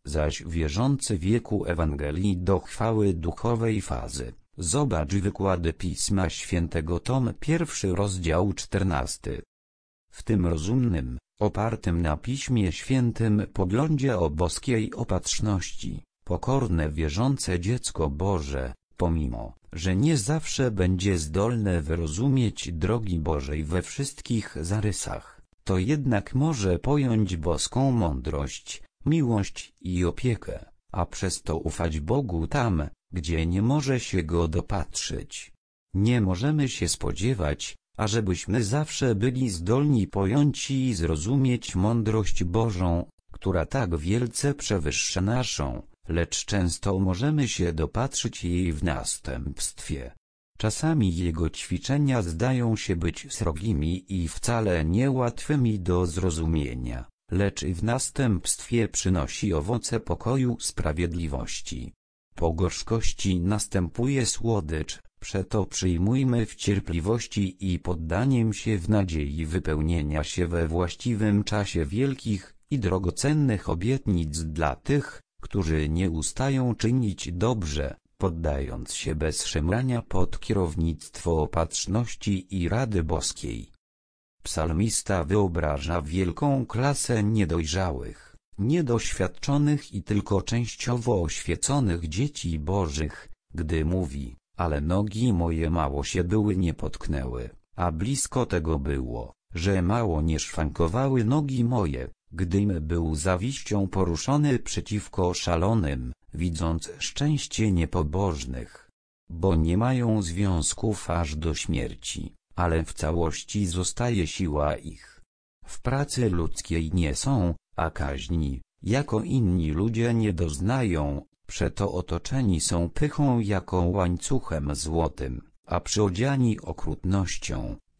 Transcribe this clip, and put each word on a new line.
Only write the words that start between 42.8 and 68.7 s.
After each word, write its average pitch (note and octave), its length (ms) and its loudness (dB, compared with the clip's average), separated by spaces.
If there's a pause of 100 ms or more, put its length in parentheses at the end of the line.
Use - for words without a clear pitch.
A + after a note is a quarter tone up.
która F2+ 340 0
tak F#2 300 0
wielce A2+ 580 0
przewyższa F2+ 640 -2
naszą, G2 640 -2 (280)
lecz E2 340 0
często F#2+ 540 0
możemy A#2 500 2
się E2+ 240 0
dopatrzyć G#2+ 720 -2
jej F2 280 0
w D#2 120 -2
następstwie. - 1300 -6 (460)
Czasami A2 580 2
Jego E2 340 0
ćwiczenia C3 720 0
zdają A2+ 540 0
się F#2 200 -2
być E2+ 340 -2
srogimi F2 920 -2
i D#2+ 60 -2
wcale G2+ 560 0
niełatwymi A#2+ 960 2
do F2+ 260 4
zrozumienia, D2+ 1000 -2 (220)
lecz F#2+ 340 0
w E2 180 -2
następstwie A#2 1080 0
przynosi F#2 640 0
owoce A2 460 0
pokoju, A#2+ 600 0
sprawiedliwości. D#2 1300 -4 (420)
Po E2 180 0
gorzkości F#2 880 2
następuje G#2 840 0
słodycz, E2 720 -2 (220)
przeto F#2+ 460 -2
przyjmujmy A2 800 2
w - 80 -12
cierpliwości F#2+ 1160 0
i E2+ 60 0
poddaniem G2+ 720 2
się G#2+ 260 0